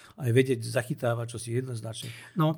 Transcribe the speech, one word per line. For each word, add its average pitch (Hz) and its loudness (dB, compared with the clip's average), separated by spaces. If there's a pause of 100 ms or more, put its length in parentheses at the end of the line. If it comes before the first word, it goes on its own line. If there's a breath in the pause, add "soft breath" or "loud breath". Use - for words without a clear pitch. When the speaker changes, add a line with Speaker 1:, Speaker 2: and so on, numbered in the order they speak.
(180 loud breath)
Speaker 1:
aj 120 0
vedieť 127 4
zachytávať, 117 -2
čo 117 -8
si 117 -8
jednoznačne. 117 -6 (240 loud breath)
Speaker 2:
No. 156 4